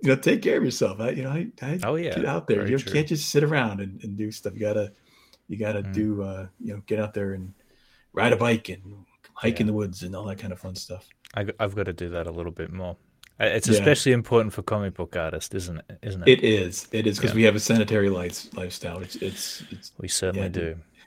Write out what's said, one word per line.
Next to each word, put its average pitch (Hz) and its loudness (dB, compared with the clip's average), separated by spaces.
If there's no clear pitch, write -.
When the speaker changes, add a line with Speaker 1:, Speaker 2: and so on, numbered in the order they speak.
Speaker 1:
You 135 6
know, 131 8
take - 2
care - 2
of - 2
yourself. 104 0
I, 117 -2
you 123 -2
know, 135 -4
I, 170 -4
I 156 -4
Speaker 2:
Oh, 131 0
yeah. 165 -2
Speaker 1:
get - -2
out 156 -2
there. 104 2
Speaker 2:
Very 101 0
Speaker 1:
You 135 4
Speaker 2:
true. - -6
Speaker 1:
can't 151 2
just 151 -2
sit 147 4
around 127 2
and, 98 -10
and 101 -8
do 107 -4
stuff. 101 -8
You 110 -8
gotta, 104 0
you 95 -8
gotta 107 -2
Speaker 2:
Mm. 98 -6
Speaker 1:
do, 107 0
uh, 95 -8
you 110 -8
know, 98 -12
get 110 -2
out 104 -4
there 101 -4
and 95 -10
ride 117 4
a 110 4
bike 117 2
and 95 -14
hike 117 -2
in 107 2
Speaker 2:
Yeah. 107 0
Speaker 1:
the 107 0
woods 92 -4
and 92 -8
all 95 -10
that 95 -8
kind 95 -10
of 92 -14
fun 92 -12
stuff. - -14
Speaker 2:
I, 104 -4
I've 104 0
gotta 95 -2
do 87 -6
that 85 -4
a - -8
little 85 -6
bit 82 -10
more. 90 -8
Uh, - 4
it's 110 2
Speaker 1:
Yeah. 113 8
Speaker 2:
especially 135 6
important 113 4
for 101 -8
comic 101 -2
book - -6
artists, 80 -4
isn't 87 -6
it? 95 -18
Isn't 92 -8
it? - 4
Speaker 1:
It 127 10
is. 95 2
It 110 2
is, 101 0
'cause - 0
Speaker 2:
Yeah. 107 0
Speaker 1:
we 110 6
have 107 8
a 107 0
sedentary 107 4
life, 90 -4
lifestyle. 90 -8
It's, 85 -12
it's, - -8
it's - -18
Speaker 2:
We - -8
certainly 95 -2
Speaker 1:
yeah, 90 -6
Speaker 2:
do. 82 -4